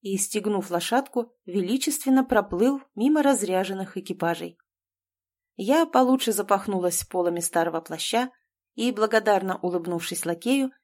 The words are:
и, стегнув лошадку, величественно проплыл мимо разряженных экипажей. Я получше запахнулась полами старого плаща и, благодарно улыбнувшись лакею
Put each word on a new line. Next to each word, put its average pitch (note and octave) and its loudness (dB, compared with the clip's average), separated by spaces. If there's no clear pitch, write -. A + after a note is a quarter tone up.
и, G3 -2
стегнув G3 -4
лошадку, F3+ -2
величественно C4 0
проплыл A#3+ 0
мимо D4 2
разряженных F#3+ 0
экипажей. E3+ -6
Я C#4 2
получше C4 2
запахнулась G3 0
полами F3 0
старого E3 -2
плаща A3 -4
и, A#3 -2
благодарно G#3 2
улыбнувшись F3 -4
лакею B3+ 0